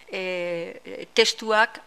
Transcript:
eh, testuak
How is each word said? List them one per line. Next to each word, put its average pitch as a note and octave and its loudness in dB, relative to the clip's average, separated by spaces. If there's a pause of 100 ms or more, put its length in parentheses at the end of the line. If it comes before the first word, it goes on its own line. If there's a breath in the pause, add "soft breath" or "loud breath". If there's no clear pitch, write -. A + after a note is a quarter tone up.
eh, F3 -6
testuak A3 2